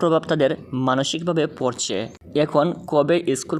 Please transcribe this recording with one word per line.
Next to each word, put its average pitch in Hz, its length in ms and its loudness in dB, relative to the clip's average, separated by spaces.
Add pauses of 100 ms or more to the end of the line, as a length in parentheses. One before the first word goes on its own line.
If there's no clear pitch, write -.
প্রভাব 165 300 2
তাদের 151 200 4 (380)
মানসিকভাবে 160 560 0 (140)
পড়ছে। 120 380 -2 (480)
এখন 151 220 2 (240)
কবে 151 260 4 (240)
স্কুল, - 200 -4